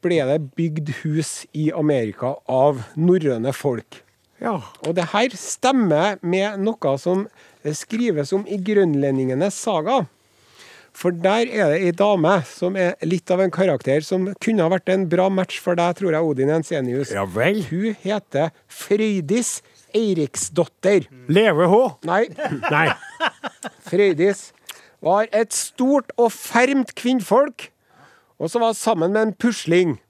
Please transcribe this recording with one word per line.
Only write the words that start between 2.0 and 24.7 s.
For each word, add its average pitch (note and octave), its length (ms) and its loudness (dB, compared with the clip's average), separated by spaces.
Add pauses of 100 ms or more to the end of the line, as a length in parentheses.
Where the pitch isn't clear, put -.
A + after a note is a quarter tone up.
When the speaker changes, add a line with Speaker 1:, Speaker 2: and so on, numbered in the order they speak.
Speaker 1:
av C3 380 2 (120)
norrøne D3+ 560 2
folk. - 480 -6 (400)
Speaker 2:
Ja. A#3 140 -2 (320)
Speaker 1:
Og E3+ 80 -2
det E3+ 160 -2
her A3+ 180 2
stemmer G3 960 0
med F#3+ 360 0
noe F#3+ 380 0
som, F#3 300 -2 (360)
eh, D3+ 100 -4
skrives F#3+ 600 -2
om G3+ 140 -2
i G#3 100 -6
Grønlendingenes D3+ 960 0
saga. G3 540 -2 (840)
For - 160 -2
der F#3+ 400 0
er G#3 240 2
det F3 80 0
ei F3 100 2
dame F#3 540 4
som F#3 320 -4
er F3+ 240 0
litt E3 300 -4
av F3+ 80 2
en F#3+ 100 4
karakter D#3 540 0
som F#3 240 -2 (120)
kunne A3 220 0
ha D#3+ 80 2
vært F3+ 200 -2
en F#3+ 200 2
bra F3 180 2
match F#3+ 320 -2
for F3+ 140 -2
deg, E3+ 220 0
tror F#3+ 160 -2
jeg, D#3 100 0
Odin C#3 280 0
Jensenius. C#3+ 640 -2
Speaker 2:
Ja G2+ 140 -2
vel. C3+ 380 0
Speaker 1:
Hun G3 320 -4
heter F3+ 560 -4 (180)
Frøydis G#3 920 -2 (300)
Eiriksdotter. F3+ 1160 0 (220)
Speaker 2:
Leve F3+ 380 4
hå? G#3 360 4
Speaker 1:
Nei. F#3 240 0 (420)
Speaker 2:
Nei. - 240 2 (960)
Speaker 1:
Frøydis F#3 640 0 (500)